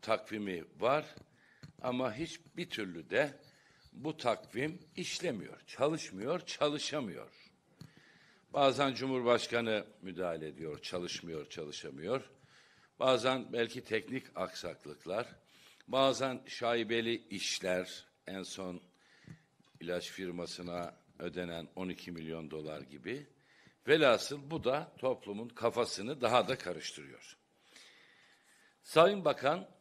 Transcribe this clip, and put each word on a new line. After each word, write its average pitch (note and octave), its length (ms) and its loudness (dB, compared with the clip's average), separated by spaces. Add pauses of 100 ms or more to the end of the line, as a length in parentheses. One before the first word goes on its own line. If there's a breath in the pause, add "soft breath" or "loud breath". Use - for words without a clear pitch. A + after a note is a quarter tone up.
takvimi G#2 640 -2 (160)
var C#3 340 2 (680 loud breath)
ama B2+ 320 0
hiçbir - 560 -8
türlü E2+ 400 -6
de C3+ 300 4 (520 soft breath)
bu D3+ 240 -6
takvim C3 640 -2 (180)
işlemiyor, D3 680 -4
çalışmıyor, D3 760 -2
çalışamıyor. D3 1120 -4 (1000 loud breath)
Bazen C#3 420 6
Cumhurbaşkanı A#2 920 2 (160)
müdahale F2 460 -4
ediyor, D2+ 340 -10
çalışmıyor, E2+ 640 -6
çalışamıyor. D#2 840 -6 (680 soft breath)
Bazen B2+ 540 4
belki A#2 320 -2
teknik A2 400 -2 (100)
aksaklıklar, F2+ 920 -6 (640 loud breath)
bazen C3 580 4
şaibeli A#2 840 0
işler, - 800 -2 (200)
en F#2+ 160 -6
son F2+ 380 -8 (1000 loud breath)
ilaç E2+ 300 -4
firmasına F2 840 -6 (240)
ödenen E2+ 580 -6
on F#2 120 -4
iki F2+ 240 -8
milyon D#2+ 380 -6
dolar D#2 300 -6
gibi. D2 460 -10 (640 soft breath)
Velhasıl C#3 640 6
bu D#3 140 -4
da C#3+ 340 0
toplumun A2+ 500 -2
kafasını A#2 720 0
daha A#2 280 4
da - 100 0
karıştırıyor. - 800 -10 (1500 loud breath)
Sayın F#3 420 8
Bakan D3+ 440 2 (120)